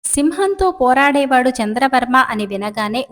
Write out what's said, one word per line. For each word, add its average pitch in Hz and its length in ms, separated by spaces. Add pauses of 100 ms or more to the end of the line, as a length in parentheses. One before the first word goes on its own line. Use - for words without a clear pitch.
సింహంతో 381 640
పోరాడేవాడు 269 800
చంద్రవర్మ 247 680
అని 214 300
వినగానే 208 640